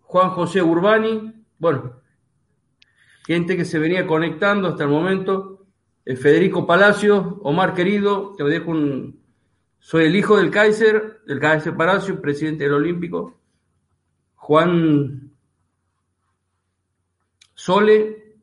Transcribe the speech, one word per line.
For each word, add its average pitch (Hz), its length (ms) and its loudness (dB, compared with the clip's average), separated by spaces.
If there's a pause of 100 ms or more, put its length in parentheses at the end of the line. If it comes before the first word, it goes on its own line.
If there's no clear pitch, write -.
Juan 185 300 0
José 175 320 -2
Urbani. 214 680 0 (280)
Bueno, 147 420 -4 (1300)
gente 170 280 -2
que 175 80 -4
se 170 160 -4
venía 175 280 0
conectando 180 640 0
hasta 151 140 -6
el 143 60 -2
momento. 190 640 -2 (520)
Eh, 131 100 -6
Federico 165 520 2
Palacio, 202 760 2
Omar 170 300 0
querido, 202 640 -2
te 147 60 -6
dejo 165 280 -2
un... 139 500 -6 (580)
Soy 160 260 0
el 160 100 2
hijo 208 220 4
del 175 140 2
Kaiser, 214 760 2
del 139 140 -6
Kaiser 151 360 0
Palacio, 175 460 -2
presidente 147 440 -4
del 143 80 0
Olímpico. 170 680 -4 (960)
Juan 160 960 0 (2250)
Sole. 214 880 0